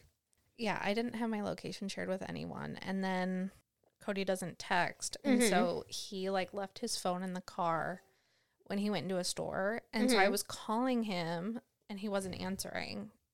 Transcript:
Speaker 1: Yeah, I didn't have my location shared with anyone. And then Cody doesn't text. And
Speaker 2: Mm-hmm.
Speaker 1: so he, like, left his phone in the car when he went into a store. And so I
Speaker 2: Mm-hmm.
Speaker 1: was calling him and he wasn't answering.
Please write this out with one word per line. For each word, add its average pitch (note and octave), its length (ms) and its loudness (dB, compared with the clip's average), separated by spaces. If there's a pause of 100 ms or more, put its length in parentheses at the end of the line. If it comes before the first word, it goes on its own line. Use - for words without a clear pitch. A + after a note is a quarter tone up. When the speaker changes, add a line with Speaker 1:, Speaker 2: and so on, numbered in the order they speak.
(580)
Speaker 1:
Yeah, G#3 260 -2
I G3+ 100 2
didn't A#3 220 -2
have A3+ 140 0
my G#3+ 120 -2
location G3 480 -4
shared F#3 200 -6
with F#3+ 200 -4
anyone. D3+ 520 -6
And F#3+ 220 -2
then F#3 480 0 (500)
Cody G3 240 -2
doesn't F#3 340 -2
text. - 640 0
And B3 180 6
Speaker 2:
Mm-hmm. A3+ 80 6
Speaker 1:
so F3+ 380 4
he, F#3+ 420 -4
like, F#3 240 0
left G3 260 -6
his - 180 -2
phone F3+ 260 0
in F#3 100 -2
the F#3 80 -4
car E3 600 0 (640)
when G3+ 140 -2
he G#3 100 2
went F3+ 140 0
into F#3 140 0
a F3+ 60 0
store. F3+ 580 -2 (120)
And A3 180 4
so A3+ 60 6
I G3 60 10
Speaker 2:
Mm-hmm. G3+ 80 6
Speaker 1:
was G3+ 120 2
calling A#3+ 600 0
him F3+ 560 -2 (300)
and G3+ 100 -8
he G#3 100 -4
wasn't F#3+ 320 -2
answering. F#3+ 680 -4 (220)